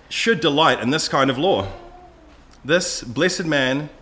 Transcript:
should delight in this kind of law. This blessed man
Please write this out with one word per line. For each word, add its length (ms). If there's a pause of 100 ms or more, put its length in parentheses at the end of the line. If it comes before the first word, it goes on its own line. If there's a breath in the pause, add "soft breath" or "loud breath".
should 320
delight 400
in 100
this 180
kind 220
of 80
law. 300 (960)
This 380
blessed 420
man 460 (120)